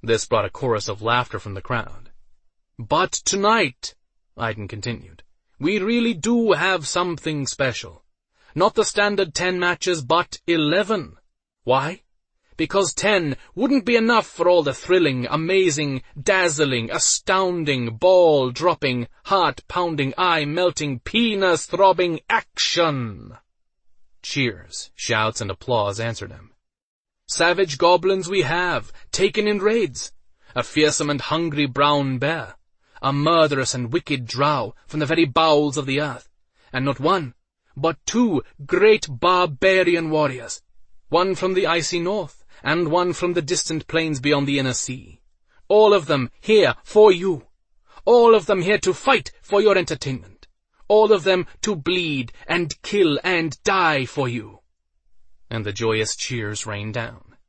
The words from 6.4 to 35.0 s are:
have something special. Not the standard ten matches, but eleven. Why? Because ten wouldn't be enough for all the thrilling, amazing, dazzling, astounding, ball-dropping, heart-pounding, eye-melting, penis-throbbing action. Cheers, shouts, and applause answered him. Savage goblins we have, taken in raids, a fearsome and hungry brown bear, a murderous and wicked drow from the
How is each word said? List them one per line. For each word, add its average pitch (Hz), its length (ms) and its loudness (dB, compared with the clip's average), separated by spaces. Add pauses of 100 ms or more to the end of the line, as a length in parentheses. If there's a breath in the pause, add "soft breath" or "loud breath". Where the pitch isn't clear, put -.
have 175 340 0
something 160 600 -4
special. - 580 -6 (500 soft breath)
Not 196 200 2
the 220 100 2
standard 196 500 -2
ten 180 240 -2
matches, 175 440 -2
but 160 440 -2
eleven. 170 680 0 (480)
Why? 135 380 -2 (540)
Because 170 380 0
ten 180 420 0 (180 soft breath)
wouldn't 247 300 0
be 233 120 2
enough 226 300 2
for - 220 0
all 175 140 6
the 143 120 -2
thrilling, 147 540 0
amazing, 156 760 0 (180 soft breath)
dazzling, 147 680 0
astounding, 160 1080 -2
ball-dropping, 147 1120 2 (180)
heart-pounding, 165 920 -2
eye-melting, 160 840 -2
penis-throbbing 185 1300 0
action. 127 1080 -4 (840)
Cheers, - 720 -6
shouts, 110 460 -2
and 104 100 -8
applause 101 500 -2
answered 113 320 -8
him. - 200 -20 (760)
Savage 170 500 0
goblins 180 500 2
we 190 140 0
have, 160 480 -2 (220 soft breath)
taken 196 340 0
in 208 120 0
raids, 196 540 -2 (440 soft breath)
a 123 80 -2
fearsome 151 460 0
and 143 100 -2
hungry 151 460 -2
brown 139 520 0
bear, 139 380 -6 (440 soft breath)
a 135 120 -2
murderous 143 640 2
and 123 180 -6
wicked 139 340 -4
drow 127 480 -2 (140)
from 151 100 -8
the 151 80 -2